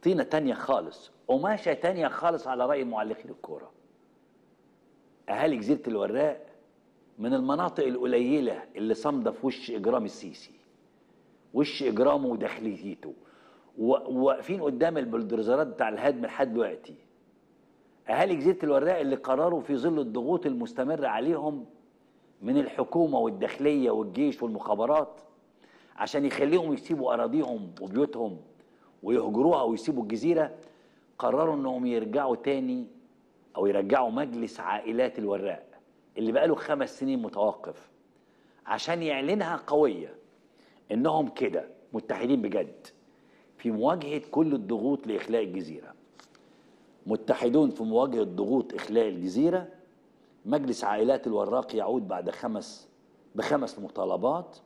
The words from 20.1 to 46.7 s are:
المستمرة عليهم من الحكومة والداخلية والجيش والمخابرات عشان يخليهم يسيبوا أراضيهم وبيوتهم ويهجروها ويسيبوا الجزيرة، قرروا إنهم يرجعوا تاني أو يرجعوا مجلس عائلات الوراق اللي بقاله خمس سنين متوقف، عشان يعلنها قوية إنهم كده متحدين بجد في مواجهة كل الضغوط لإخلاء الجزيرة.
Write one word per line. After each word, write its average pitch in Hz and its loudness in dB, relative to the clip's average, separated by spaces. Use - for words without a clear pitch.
المستمرة 135 -2
عليهم 139 0
من 123 2
الحكومة 139 2
والداخلية 120 2
والجيش 110 0
والمخابرات 113 0
عشان 139 -2
يخليهم 151 2
يسيبوا 131 -2
أراضيهم 117 0
وبيوتهم 104 -2
ويهجروها 120 4
ويسيبوا 117 -2
الجزيرة، 135 0
قرروا 147 2
إنهم 131 -2
يرجعوا 120 0
تاني 127 -2
أو 92 2
يرجعوا 101 4
مجلس 120 -4
عائلات 110 -2
الوراق 101 -2
اللي 110 0
بقاله 147 4
خمس 139 -2
سنين 135 -2
متوقف، 101 -2
عشان 160 -2
يعلنها 160 -2
قوية 139 0
إنهم 147 2
كده 95 -2
متحدين 120 0
بجد 95 -4
في - -2
مواجهة 143 0
كل 156 4
الضغوط 117 -2
لإخلاء 110 0
الجزيرة. 87 -8